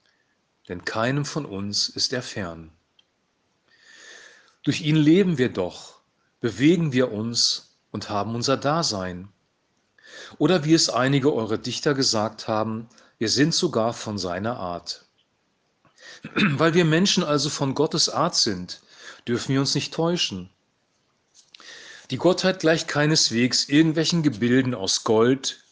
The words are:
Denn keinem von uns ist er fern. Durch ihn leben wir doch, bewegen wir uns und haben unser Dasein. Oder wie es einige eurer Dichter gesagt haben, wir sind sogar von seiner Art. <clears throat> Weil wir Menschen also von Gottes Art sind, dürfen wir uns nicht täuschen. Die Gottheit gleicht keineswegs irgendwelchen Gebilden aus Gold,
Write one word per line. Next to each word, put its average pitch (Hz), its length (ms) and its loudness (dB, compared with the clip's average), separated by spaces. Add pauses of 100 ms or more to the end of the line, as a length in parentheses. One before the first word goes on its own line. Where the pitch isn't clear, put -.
(680)
Denn 90 160 -10
keinem 131 400 0
von 143 200 -6
uns 101 440 -4
ist - 240 -4
er 123 80 -4
fern. 82 500 -10 (1900)
Durch - 160 -2
ihn 156 160 0
leben 165 420 4
wir 123 120 0
doch, - 500 -8 (400)
bewegen 143 540 2
wir 127 180 2
uns 113 640 -4 (160)
und 104 180 -8
haben 104 260 -4
unser 123 200 0
Dasein. 101 720 -4 (1080)
Oder 156 260 4
wie 160 100 2
es - 160 4
einige 135 440 2
eurer 110 240 -2
Dichter 127 360 -2
gesagt 113 540 -2
haben, 110 400 -2 (300)
wir 110 120 -2
sind 151 240 2
sogar 120 400 0
von 107 240 -8
seiner 92 380 -6
Art. 87 500 -10 (1200)
<clears throat> - 100 -16
Weil 156 400 2
wir 175 120 6
Menschen 170 400 2
also 147 240 0
von 135 260 -2
Gottes 156 320 0
Art 151 280 -2
sind, 90 460 -4 (460)
dürfen 123 260 -2
wir 135 60 2
uns 139 160 0
nicht - 180 -4
täuschen. 160 560 -2 (1600)
Die 131 80 -4
Gottheit 185 440 2
gleicht 160 260 2
keineswegs 131 840 2
irgendwelchen 160 540 2
Gebilden 123 500 2
aus 95 300 -4
Gold, 120 680 2